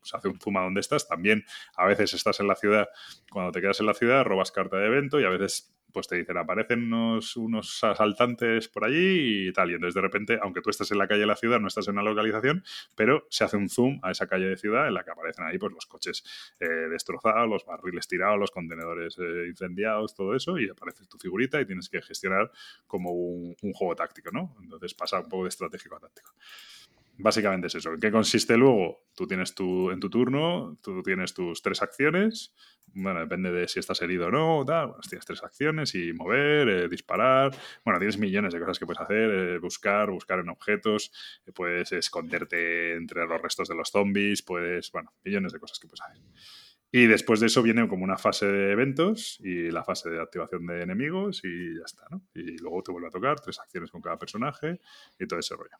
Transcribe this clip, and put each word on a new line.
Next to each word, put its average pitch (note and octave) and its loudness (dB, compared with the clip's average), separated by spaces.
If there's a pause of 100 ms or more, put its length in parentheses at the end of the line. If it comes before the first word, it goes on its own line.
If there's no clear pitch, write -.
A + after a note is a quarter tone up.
se - -8
hace - -4
un F2+ -4
zoom G2 -2
a F#2 2
donde F#2+ 2
estás. - -2
También G2+ 2 (320)
a F#2 4
veces G2+ 4
estás G2 0
en G2+ 0
la G2 4
ciudad, G#2 4 (420)
cuando F2+ -4
te F2 -4
quedas G2 2
en G#2+ 2
la G#2 4
ciudad B2 4
robas F#2+ 2
carta F#2+ -2
de G2+ 2
evento C#3 2
y B2+ 4
a F#2 4
veces F#2 -2 (180)
pues - -6
te F2+ -2
dicen, F2 -2
"Aparecen A2+ -2
unos, A2+ 0
unos A2+ -4
asaltantes A2+ 2
por G#2 -2
allí C#3 2
y F#2 -4
tal". F#2 2
y E2+ -2
entonces F2 -2
de F#2+ 2
repente, G#2 0
aunque F2+ -4
tú G#2+ 0
estés G2+ -4
en G#2+ 0
la G2 4
calle G#2 4
de G#2 4
la G#2+ 4
ciudad, A#2 2
no G#2 0
estás F#2+ -4
en G2+ -2
una G2+ 0
localización, A2 2 (320)
pero C3+ 4
se - 2
hace G#2 0
un G2 0
zoom C3+ 2
a F#2 -2
esa F#2 -2
calle F#2 0
de F#2+ 0
ciudad A#2 2
en G#2+ 0
la F2+ -4
que - -12
aparecen E2 -8
ahí E2 -4
pues E2+ -4
los E2 -14
coches, - -10 (360)
eh, F2 -2 (240)
destrozados, G#2+ 2
los G#2 -2
barriles F2 -8
tirados, G2 2
los G2 0
contenedores, E2+ -8
eh, F2 -4
incendiados, G#2 -4
todo G2 -2
eso, E3 -2
y A#2 0
aparece - -12
tu - -20
figurita B2 -2
y B2 0
tienes F2+ -8
que F2 -4
gestionar G2 0 (360)
como F2+ -4
un, F2 -4
un G2+ -4
juego F2 -2
táctico, - -8
¿no? D3 -6
Entonces E2+ -12
pasa F2+ -2
un E2 -10
poco F#2+ -2
de F#2 -2
estratégico E2 -10
a - -20
táctico. - -20 (840)
Básicamente G2+ 2
es - -6
eso. E2 -6
¿En D#2+ -6
qué G#2+ 4
consiste A2 4
luego? A#2 6 (100)
Tú - -6
tienes F#2 -4
tu, F#2 0
en F#2 -4
tu G2 -4
turno, C3 0
tú F#2 -6
tienes F#2 -2
tus E2+ -4
tres F#2 -2
acciones. F3 0 (400)
Bueno, F#2+ -2
depende F2+ -2
de F2 0
si - -4
estás - -4
herido F2 0
o F2 0
no, D3+ 2
tal. D#3 0
Bueno, - -14
tienes - -12
tres - -10
acciones D3+ -2
y F2 -4
mover, C#3 4
eh, F2+ 4
disparar. C3 4 (300)
Bueno, F#2 2
tienes G2+ 2
millones G2+ 0
de E2+ -4
cosas F2 -4
que F2+ -6
puedes E2+ -6
hacer, G#2+ 2
eh, F2+ 0
buscar, G2+ 0
buscar F#2 -2
en F2 -6
objetos, G#2+ 0 (340)
eh, F#2 -20
puedes F2 -2
esconderte E2+ -2
entre E2+ -4
los E2 -2
restos F2 -4
de E2+ -6
los E2 -4
zombies, G2+ 2
puedes, F2 -4
bueno, E2 -8 (100)
millones F#2+ -2
de D#2+ -14
cosas - -14
que - -18
puedes - -20
hacer. - -18 (720)
Y B2 10
después A2 6
de A#2 6
eso A#2 6
viene A2+ 4
como F#2+ -4
una F#2+ -2
fase G#2 2
de G2 2
eventos C#3+ 0
y F2 -4
la E2 -4
fase E2+ -6
de E2 -4
activación E2+ -6
de F2 -6
enemigos D3+ -4
y F2 -8
ya E2 -12
está, - -20
¿no? F#3+ -12 (140)
Y E2+ -12
luego E2+ -8
te F#2 -10
vuelve F2 -8
a - -12
tocar, C3+ -2
tres - -12
acciones - -12
con E2 -18
cada E2+ -6
personaje C#3+ -6 (400)
y - -6
todo - -4
ese - -8
rollo. - -18